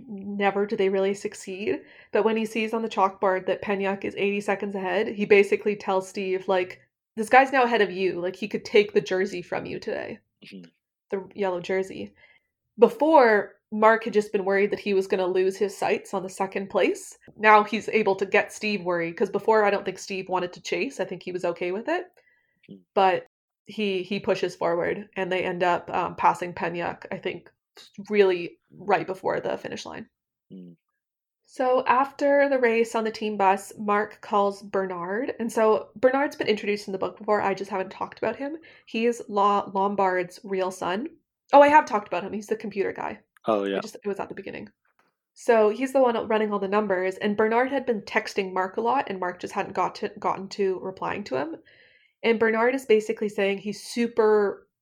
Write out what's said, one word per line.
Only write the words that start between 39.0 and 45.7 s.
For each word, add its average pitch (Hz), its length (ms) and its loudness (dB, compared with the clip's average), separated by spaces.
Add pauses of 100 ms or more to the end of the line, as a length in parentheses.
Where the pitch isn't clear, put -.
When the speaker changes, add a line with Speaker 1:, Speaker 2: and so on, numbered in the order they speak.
Speaker 1:
is 233 220 0
La-, 202 440 2
Lombard's 190 720 0
real 190 260 -2
son. 185 380 -4 (460)
Oh, 277 80 12
I 285 60 8
have 302 180 6
talked 208 220 -4
about 175 160 -4
him. 190 100 -8
He's 208 140 -10
the 214 80 -2
computer 196 360 -4
guy. - 280 -10 (260)
Speaker 2:
Oh, 104 180 0
yeah. 98 140 -2
Speaker 1:
I - 20 -2
just, - 160 -12
it - 100 -16
was 196 140 -6
at - 80 -8
the - 60 -16
beginning. 202 340 -14 (640)
So 220 360 4